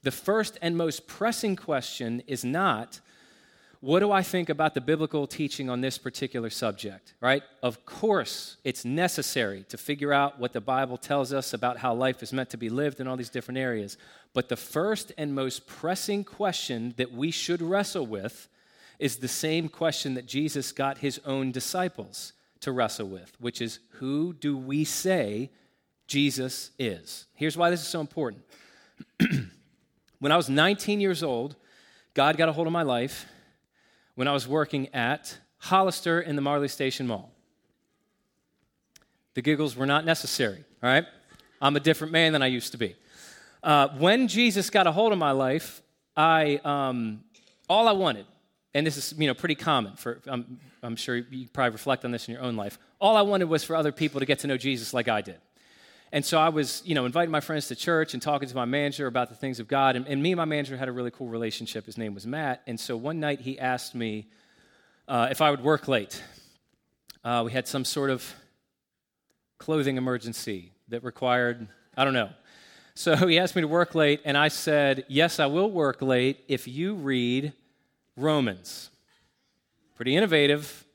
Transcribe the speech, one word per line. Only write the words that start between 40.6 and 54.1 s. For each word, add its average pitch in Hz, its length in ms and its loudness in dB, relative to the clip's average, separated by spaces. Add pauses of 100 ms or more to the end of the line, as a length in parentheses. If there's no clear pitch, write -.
all 123 80 4
right? 151 140 6 (580)
I'm 143 140 4
a 143 40 2
different 156 320 2
man 165 200 6
than 143 100 2
I 131 60 4
used 123 240 -4
to 120 60 -12
be. 104 180 -4 (640)
Uh, 143 280 6
when 185 360 4
Jesus 196 440 2
got 190 180 6
a 156 40 4
hold 214 200 4
of 185 80 2
my 147 100 4
life, 135 520 0 (340)
I, 156 480 4
um, 127 580 -2 (460)
all 214 180 4
I 220 60 6
wanted, 151 340 0 (480)
and 143 100 2
this 151 120 0
is, 143 200 -8
you 151 120 2
know, 127 60 2
pretty 165 200 -2
common 120 400 0
for, - 320 -8
I'm, 123 320 -8 (240)
I'm 113 140 -8
sure 123 180 -4
you 123 380 -8
probably 123 180 2
reflect 123 340 -2
on 120 60 -2
this 120 160 -6
in 117 80 -10
your 127 80 -10
own 123 140 -4
life, 104 200 -8 (240)
all 214 160 6
I 208 60 8
wanted 196 220 2
was 160 180 2
for 165 140 -2
other 151 160 2
people 143 260 -2